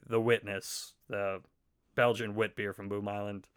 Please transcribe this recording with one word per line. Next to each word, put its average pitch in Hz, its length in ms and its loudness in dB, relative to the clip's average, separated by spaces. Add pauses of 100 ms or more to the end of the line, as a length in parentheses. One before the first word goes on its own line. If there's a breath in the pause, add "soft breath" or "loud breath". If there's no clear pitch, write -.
the 117 120 4
Witness, 104 760 0 (160)
the 98 320 -2 (540)
Belgian 113 400 4
wit 107 200 0
beer 101 180 -4
from 101 160 -10
Boom 101 180 -2
Island. 101 500 -6